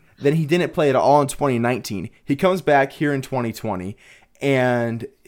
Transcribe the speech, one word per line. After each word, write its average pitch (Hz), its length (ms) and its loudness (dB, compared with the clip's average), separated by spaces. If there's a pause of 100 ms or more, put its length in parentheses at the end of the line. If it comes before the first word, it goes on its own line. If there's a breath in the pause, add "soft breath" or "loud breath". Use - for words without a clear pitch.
(180)
Then 143 160 2
he 160 120 0
didn't 165 260 0
play 151 180 0
at 127 60 2
all 135 260 6
in 135 60 0
twenty 131 300 -2
nineteen. 117 520 -4 (140)
He 143 120 -2
comes 185 260 0
back 139 300 2
here 147 200 -2
in 135 100 -2
twenty 120 300 -4
twenty 98 440 -8 (440 soft breath)
and 123 680 0 (220)